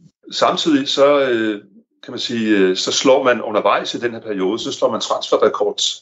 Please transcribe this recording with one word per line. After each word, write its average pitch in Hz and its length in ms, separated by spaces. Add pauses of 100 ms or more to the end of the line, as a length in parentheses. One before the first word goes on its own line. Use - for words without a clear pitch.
(300)
Samtidig 143 580
så, 143 320
øh, 110 400 (440)
kan 123 80
man 113 60
sige, 110 400
øh, 92 180
så - 160
slår 139 300
man 120 200
undervejs 107 520
i 131 40
den 120 140
her 113 80
periode, 104 380
så 135 140
slår 131 180
man 107 100
transferrekord - 800 (220)